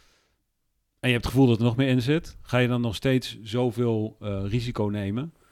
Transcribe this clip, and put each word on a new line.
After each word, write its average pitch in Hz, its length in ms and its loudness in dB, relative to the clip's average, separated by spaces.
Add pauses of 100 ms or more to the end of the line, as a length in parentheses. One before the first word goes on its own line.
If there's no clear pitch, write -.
(1000)
En - 100 -2
je 123 40 6
hebt 120 120 0
het - 80 -4
gevoel 127 140 6
dat 117 100 6
er 110 60 0
nog 120 120 4
meer 135 120 2
in 127 140 2
zit, 147 400 -2
ga - 160 -2
je 123 100 4
dan 120 140 0
nog 113 140 -2
steeds 131 460 -2
zoveel, 113 760 -2
eh, 98 280 -6
risico 117 380 -2
nemen? 104 480 -4 (180)